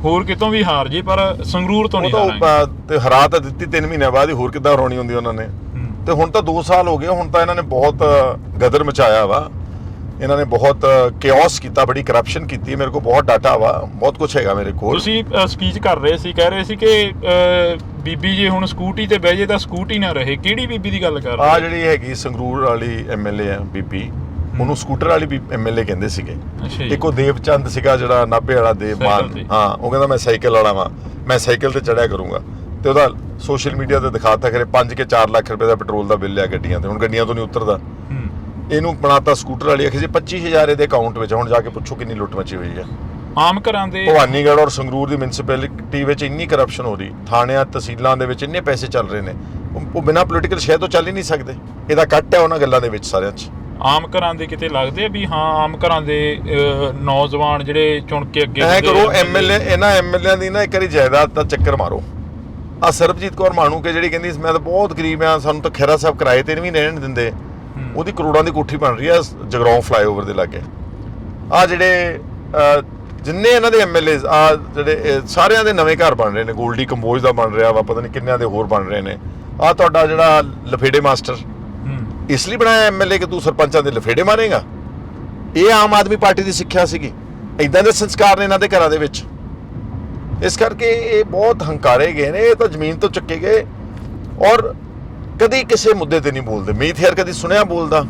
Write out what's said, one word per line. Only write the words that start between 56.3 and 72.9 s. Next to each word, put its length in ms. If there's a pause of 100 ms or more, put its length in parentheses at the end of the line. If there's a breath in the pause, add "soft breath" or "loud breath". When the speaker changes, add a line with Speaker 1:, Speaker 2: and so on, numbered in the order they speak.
Speaker 1:
ਅ, 580
ਨੌਜਵਾਨ 640
ਜਿਹੜੇ 440
ਚੁਣ 160
ਕੇ 160
ਅੱਗੇ 200
Speaker 2:
ਐਂ 200
Speaker 1:
ਹੁੰਦੇ 60
Speaker 2:
ਕਰੋ, 220
Speaker 1:
ਆ, 40
Speaker 2:
ਐਮ 240
ਐਲ 140
ਏ, 220
ਇਹਨਾਂ 180
ਐਮ 240
ਐਲ 120
ਏ 80
ਦੀ 140
ਨਾ 140
ਇੱਕ 100
ਵਾਰੀ 140
ਜਾਇਦਾਦ 420
ਦਾ 140
ਚੱਕਰ 320
ਮਾਰੋ। 280 (800)
ਆਹ 80
ਸਰਬਜੀਤ 420
ਕੌਰ 200
ਮਾਣੂਕੇ 400
ਜਿਹੜੀ 160
ਕਹਿੰਦੀ 220
ਸੀ, 80
"ਮੈਂ 120
ਤਾਂ 80
ਬਹੁਤ 340
ਗਰੀਬ 300
ਆ, 160
ਸਾਨੂੰ 220
ਤਾਂ 100
ਖਹਿਰਾ 260
ਸਾਹਿਬ 200
ਕਿਰਾਏ 260
ਤੇ 120
ਵੀ 160
ਰਹਿਣ 280
ਦਿੰਦੇ।" 320 (460)
Speaker 1:
ਹੂੰ। 60 (120)
Speaker 2:
ਉਹਦੀ 160
ਕਰੋੜਾਂ 320
ਦੀ 80
ਕੋਠੀ 260
ਬਣ 200
ਰਹੀ 100
ਆ 160 (240)
ਜਗਰਾਓਂ 340
ਫਲਾਈਓਵਰ 420
ਦੇ 100
ਲਾਗੇ। 280 (920)
ਆਹ 140
ਜਿਹੜੇ, 520 (600)
ਅ, 40 (400)